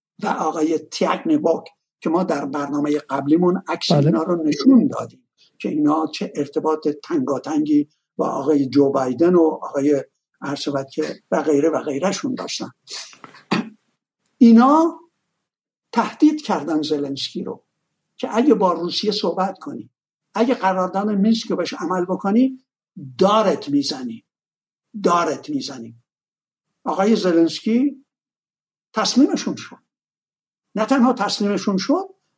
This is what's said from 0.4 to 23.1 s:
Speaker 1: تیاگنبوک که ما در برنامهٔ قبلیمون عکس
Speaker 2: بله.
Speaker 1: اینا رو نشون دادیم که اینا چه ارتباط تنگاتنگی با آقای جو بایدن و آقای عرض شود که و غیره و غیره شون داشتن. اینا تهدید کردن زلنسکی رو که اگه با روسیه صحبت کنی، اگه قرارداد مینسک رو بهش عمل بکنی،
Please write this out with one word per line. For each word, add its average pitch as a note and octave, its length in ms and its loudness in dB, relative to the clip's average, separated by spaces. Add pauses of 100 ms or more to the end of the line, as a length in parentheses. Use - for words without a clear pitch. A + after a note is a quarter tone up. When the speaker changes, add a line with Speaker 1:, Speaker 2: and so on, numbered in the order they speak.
Speaker 1:
تیاگنبوک E3 920 0 (340)
که - 80 -2
ما F3+ 140 2
در D3 220 -4
برنامهٔ D3 520 -2
قبلیمون D#3 680 0
عکس E3 240 -4
Speaker 2:
بله. C#3+ 140 4
Speaker 1:
اینا D#4+ 160 2
رو F3 200 -2
نشون A#3+ 440 6
دادیم - 420 -8 (300)
که - 100 -6
اینا D3+ 460 0
چه - 200 -8
ارتباط D#3 540 -4
تنگاتنگی D3 1000 -2 (280)
با - 120 -4
آقای C#3 380 0
جو C#3 240 2
بایدن C3+ 440 2
و D#3+ 280 4
آقای C#3 420 0 (360)
عرض C#3 180 -6
شود C#3 320 -4
که - 400 -6
و D#3+ 120 0
غیره D3 280 2
و C#3+ 100 -2
غیره C#3+ 320 -2
شون C3 220 -4
داشتن. - 360 -8 (1700)
اینا C4+ 600 6 (920)
تهدید D4+ 500 0
کردن D#3 400 -2
زلنسکی C#3+ 640 -6
رو - 200 -12 (520)
که - 200 -6
اگه B3 180 4
با F#3 180 2
روسیه F3 400 -4
صحبت F#3+ 460 -4
کنی، - 320 -14 (440)
اگه A#3+ 200 0
قرارداد F#3+ 560 -2
مینسک G#3+ 400 2
رو F3 60 0
بهش E3+ 180 -6
عمل F3+ 300 -4
بکنی، G#3 540 0 (600)